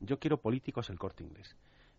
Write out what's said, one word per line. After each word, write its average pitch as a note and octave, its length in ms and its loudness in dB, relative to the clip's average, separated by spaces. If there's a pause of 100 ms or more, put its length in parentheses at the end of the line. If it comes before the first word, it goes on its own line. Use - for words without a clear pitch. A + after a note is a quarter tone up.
Yo C3+ 180 0
quiero D#3 200 4
políticos B2 500 0
El F#2+ 100 -8
Corte - 260 -6
Inglés. F2 300 -16 (440)